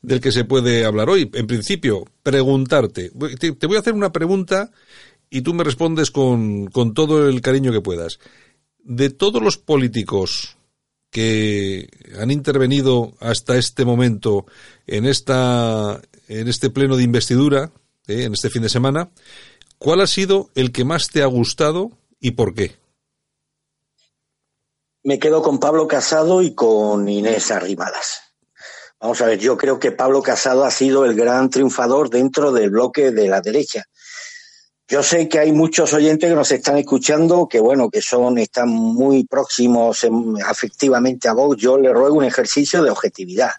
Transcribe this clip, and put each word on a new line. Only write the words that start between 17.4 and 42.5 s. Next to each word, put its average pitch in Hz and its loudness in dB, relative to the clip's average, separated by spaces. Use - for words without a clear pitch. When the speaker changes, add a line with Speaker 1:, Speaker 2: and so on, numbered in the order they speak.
Speaker 1:
eh, 110 -4
en 110 -6
este 104 -4
fin 113 -4
de 110 -2
semana, 139 -2
¿cuál 170 0
ha 196 2
sido 190 -2
el 127 -2
que 123 -2
más 160 -4
te 151 0
ha 139 2
gustado 156 -2
y 120 -4
por 110 -2
qué? 98 -6
Speaker 2:
Me 135 0
quedo 156 2
con 143 0
Pablo 156 2
Casado 156 2
y 160 0
con 107 2
Inés 104 -2
Arrimadas. 92 -6
Vamos 113 -4
a 120 2
ver, 110 2
yo 127 2
creo 135 0
que 123 -2
Pablo 135 2
Casado 131 0
ha 131 0
sido 135 2
el 117 2
gran 123 2
triunfador 131 0
dentro 131 0
del 107 2
bloque 123 2
de 107 2
la 98 2
derecha. 110 -4
Yo 143 0
sé 165 0
que 160 0
hay 151 4
muchos 156 2
oyentes 156 4
que 170 4
nos 147 2
están 143 0
escuchando, 151 2
que 117 0
bueno, 120 4
que 107 -2
son, 123 0
están 120 -2
muy 120 2
próximos 120 0
en, 113 0
afectivamente 123 0
a 110 0
Vox. 139 2
Yo 127 4
le 131 4
ruego 139 4
un 143 4
ejercicio 143 0